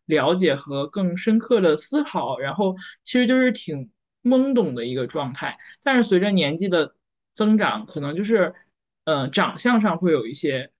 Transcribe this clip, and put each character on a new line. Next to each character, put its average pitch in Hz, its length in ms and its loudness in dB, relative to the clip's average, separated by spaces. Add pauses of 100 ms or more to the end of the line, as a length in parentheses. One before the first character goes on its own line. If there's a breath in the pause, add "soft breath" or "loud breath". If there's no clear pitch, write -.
了 156 300 2
解 175 200 2
和 139 320 -6
更 180 300 -4
深 220 220 2
刻 226 220 2
的 156 160 2
思 285 280 -4
考， 131 340 -6
然 139 160 -8
后 185 220 -2 (280 loud breath)
其 - 80 -14
实 247 140 2
就 254 140 2
是 254 120 4
挺 139 380 -10 (320)
懵 262 320 2
懂 175 200 0
的 117 120 -6
一 127 80 -6
个 156 140 -2
状 139 240 -6
态。 135 260 -10 (240 loud breath)
但 269 140 2
是 233 80 4
随 185 160 4
着 202 100 0
年 160 260 2
纪 190 120 -2
的 165 260 0 (400)
增 214 240 4
长， 110 280 -2
可 - 120 -12
能 143 160 -6
就 190 80 -4
是， 202 320 2 (500 loud breath)
呃， 143 240 0
长 165 300 0
相 240 220 2
上 180 180 0
会 175 140 2
有 117 160 0
一 127 40 -12
些 135 480 -4